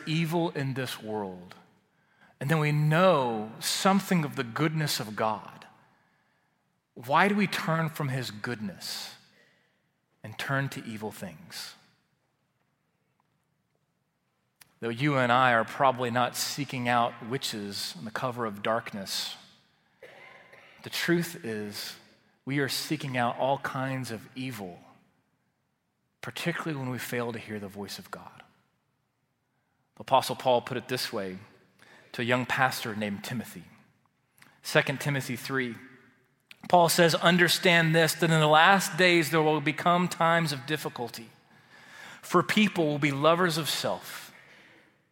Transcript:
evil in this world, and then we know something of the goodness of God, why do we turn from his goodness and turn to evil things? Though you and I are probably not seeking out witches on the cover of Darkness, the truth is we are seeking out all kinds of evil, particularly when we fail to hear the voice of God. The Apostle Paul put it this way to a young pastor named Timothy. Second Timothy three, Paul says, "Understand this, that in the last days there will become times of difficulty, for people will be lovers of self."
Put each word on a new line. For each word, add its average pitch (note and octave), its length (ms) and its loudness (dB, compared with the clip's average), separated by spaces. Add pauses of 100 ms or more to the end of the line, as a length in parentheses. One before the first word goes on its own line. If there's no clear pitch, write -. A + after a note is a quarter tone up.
evil E3 440 -2
in C3+ 240 -4
this B2+ 280 -8
world, F#2+ 520 -8 (840)
and C#3 80 -6
then D#3+ 120 2
we D3+ 100 2
know D3 880 4
something F#3+ 680 2
of C3 120 -6
the C3+ 80 -2
goodness D3 560 -2
of G#2+ 160 -8
God, A2 500 -4 (1300)
why C#3+ 320 4
do G3+ 80 2
we G3+ 140 2
turn D#3+ 400 -2
from D3 220 -4
his B2+ 200 -4
goodness G#2+ 840 -8 (1080)
and A2 160 -16
turn C3+ 300 -4
to - 160 -14
evil G#2+ 260 -10
things? E2+ 640 -16 (3000)
Though A2+ 80 -4
you C3+ 280 0
and B2 160 4
I B2+ 200 6
are A2+ 120 4
probably B2+ 460 2
not B2 260 0
seeking C3 520 -6
out A#2+ 240 2 (160)
witches G#2 680 -8
on E3 60 -14
the G#2+ 80 -12
cover B2 340 -4
of G2+ 160 -8
Darkness, A2 720 -4 (1500)
the A2+ 60 -12
truth - 540 -2
is G#2 500 -8 (500)
we C3+ 140 -4
are C#3 100 0
seeking C#3+ 480 -6
out A#2+ 220 -2
all C3+ 200 0
kinds C3 540 -6
of G#2 240 -12
evil, G#2+ 420 -10 (1400)
particularly D#3+ 580 -6
when C3 120 -6
we B2 80 -6
fail A#2+ 340 -6
to A2+ 80 -8
hear G#2+ 180 -10
the G2+ 80 -12
voice - 320 -12
of F#3+ 140 -18
God. - 320 -18 (1500)
The - 60 -18
Apostle B2+ 340 2
Paul B2 240 2
put B2 160 -6
it A#2+ 100 -8
this - 260 -6
way F#2+ 260 -6 (760)
to B2 100 -6
a - 20 -4
young B2 220 2
pastor B2+ 480 -2
named G#2 300 -6
Timothy. G2+ 400 -10 (960)
Second C#3+ 380 0
Timothy C3+ 340 -4
three, B2 400 -6 (920)
Paul F3 200 8
says, E3+ 280 6
"Understand E3+ 800 6
this, E3 200 4
that E3 160 2
in D#3+ 80 6
the D#3 80 6
last E3+ 500 6
days E3+ 340 4
there D#3+ 120 4
will D#3 180 2
become E3+ 460 2
times E3 460 2
of C3 140 -8
difficulty, B2+ 640 -8 (920)
for - 220 2
people F#3+ 420 2
will D3 140 -2
be D3 100 2
lovers D#3+ 480 2
of D3 100 -4
self." - 640 -6 (800)